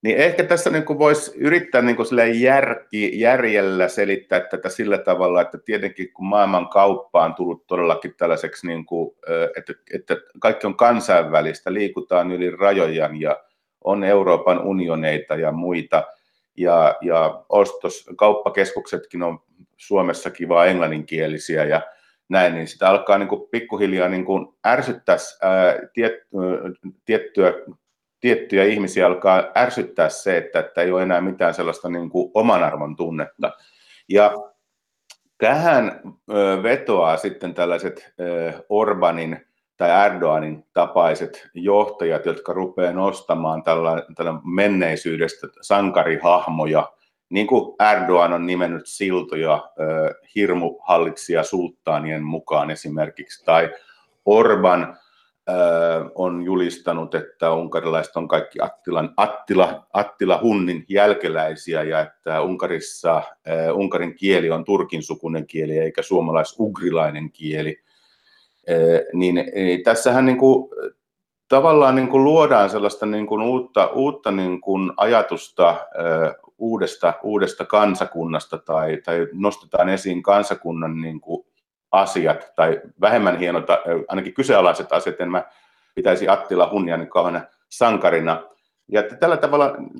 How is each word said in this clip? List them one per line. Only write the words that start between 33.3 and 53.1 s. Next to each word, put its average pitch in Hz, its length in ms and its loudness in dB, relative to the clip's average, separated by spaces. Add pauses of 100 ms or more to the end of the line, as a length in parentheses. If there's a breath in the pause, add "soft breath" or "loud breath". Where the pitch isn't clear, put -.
Ja 208 220 6 (1040)
tähän, 135 640 2 (300)
ö, 98 320 2
vetoaa 98 540 0
sitten 90 360 -8
tällaiset, 87 640 -4
ö, 85 340 -6 (160)
Orbanin 90 760 -2 (320)
tai 92 280 4
Erdoganin 78 680 -2
tapaiset 85 800 0
johtajat, 90 720 0
jotka 85 280 -6
rupeaa 92 400 -4
nostamaan 82 720 -4
tällä, 82 400 0 (120)
tällä 82 180 -6 (100)
menneisyydestä 85 1040 -2 (140)
sankarihahmoja, 82 1300 0 (360)
niin 101 180 -2
kuin - 280 0 (160)
Erdogan 87 420 2
on 87 120 -4
nimennyt 87 420 -4
siltoja, 80 920 -4
ö, 80 40 -2 (520)
hirmuhallitsija 85 1080 0
sulttaanien 78 800 -6
mukaan 78 480 -4
esimerkiksi, 76 760 -8